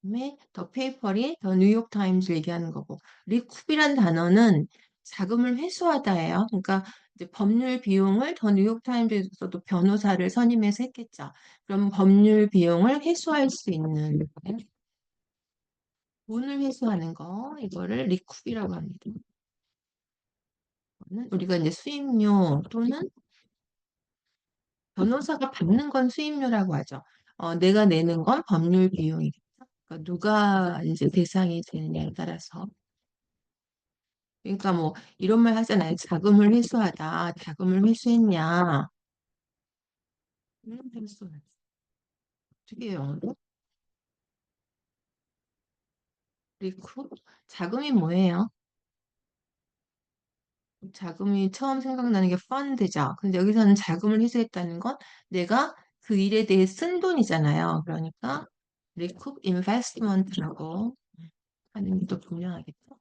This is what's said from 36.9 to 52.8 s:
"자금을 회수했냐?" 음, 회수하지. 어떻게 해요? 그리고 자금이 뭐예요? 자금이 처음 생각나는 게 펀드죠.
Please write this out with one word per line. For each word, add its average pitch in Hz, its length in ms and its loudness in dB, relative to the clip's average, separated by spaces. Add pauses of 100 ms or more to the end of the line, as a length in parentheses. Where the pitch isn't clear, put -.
"자금을 185 460 0
회수했냐?" 175 1040 2 (1800)
음, 226 120 -16 (160)
회수하지. 202 460 -16 (1200)
어떻게 220 260 -12
해요? 143 280 -6 (3500)
그리고 190 500 -14 (400)
자금이 247 440 -6
뭐예요? 180 560 2 (2500)
자금이 196 580 -2
처음 269 280 -4
생각나는 240 480 0
게 180 80 0 (120)
펀드죠. 233 720 -4